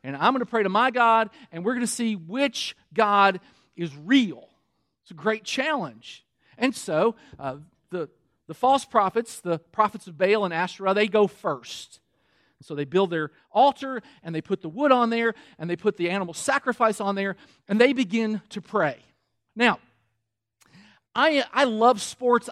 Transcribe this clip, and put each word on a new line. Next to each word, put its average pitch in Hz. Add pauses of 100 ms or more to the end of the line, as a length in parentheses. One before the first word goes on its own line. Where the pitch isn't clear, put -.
and 139
I'm 175
gonna 254
pray 220
to 190
my 226
God, 226 (200)
and 170
we're 247
gonna 240
see 226
which 196 (160)
God 202 (340)
is 170
real." 175 (560)
It's -
a 170
great 214
challenge. 220 (340)
And 254
so, 196 (220)
uh, 139 (320)
the, 170 (380)
the 160
false 269
prophets, 226
the 165
prophets -
of 160
Baal 196
and 175
Asherah, 185
they 214
go 202
first. - (640)
So 156
they 143
build 180
their 160 (200)
altar, 262 (200)
and 165
they 160
put -
the 160
wood 202
on 240
there, 233 (240)
and 165
they 175
put 208
the 175
animal 180
sacrifice 233
on 202
there, 196 (300)
and 208
they 262
begin 220
to 208
pray. 160 (580)
Now, 220 (1400)
I, 285
I 269
love 233
sports. 240